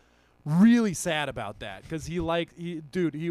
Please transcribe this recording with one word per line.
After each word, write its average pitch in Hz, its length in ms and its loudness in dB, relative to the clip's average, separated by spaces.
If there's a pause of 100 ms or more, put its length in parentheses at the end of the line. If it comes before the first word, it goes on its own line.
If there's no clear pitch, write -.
(440)
really 214 500 6
sad 151 340 -2
about 110 320 -10
that 104 280 -14
'cause 156 180 -8
he, 165 120 -6
like, 165 300 -2 (100)
he, 170 220 -10 (100)
dude, 165 240 -2
he, 165 160 -6